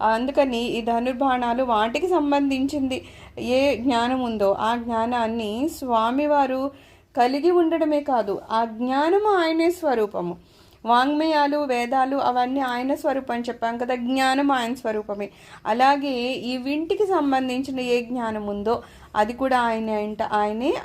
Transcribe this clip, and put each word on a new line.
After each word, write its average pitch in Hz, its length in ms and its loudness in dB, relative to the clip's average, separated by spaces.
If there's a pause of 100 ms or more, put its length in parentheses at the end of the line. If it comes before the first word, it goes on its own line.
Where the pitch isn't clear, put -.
అందుకని 247 580 0
ఈ 233 220 -2
ధనుర్బాణాలు 247 840 0
వాటికి 240 440 0
సంబంధించింది 277 960 0 (340)
ఏ 254 360 2
జ్ఞానం 247 460 0
ఉందో 208 380 2
ఆ 220 160 2
జ్ఞానాన్ని 233 920 -2
స్వామివారు 269 1040 0 (460)
కలిగి 277 340 2
ఉండడమే 320 500 2
కాదు, 247 400 -2 (100)
ఆ 226 140 2
జ్ఞానము 294 720 2
ఆయనే 330 340 2
స్వరూపము. 208 640 -2 (480)
వాంగ్మయాలు, 294 720 2
వేదాలు 262 600 0
అవన్నీ 254 420 0
ఆయన 254 360 -2
స్వరూపం 262 400 -2
అని 240 140 -4
చెప్పాం 233 280 -4
కదా, 247 180 -2
జ్ఞానం 262 560 0
ఆయన 240 220 0
స్వరూపమే. 208 560 -6 (360)
అలాగే 262 640 2
ఈ 254 260 -6
వింటికి 320 500 -2
సంబంధించిన 269 720 0
ఏ 247 220 0
జ్ఞానం 226 460 -4
ఉందో 202 360 -2 (320)
అది 214 180 2
కూడా 254 260 2
ఆయనే 220 440 -2
అంట, 214 200 -4
ఆయనే 214 500 0 (100)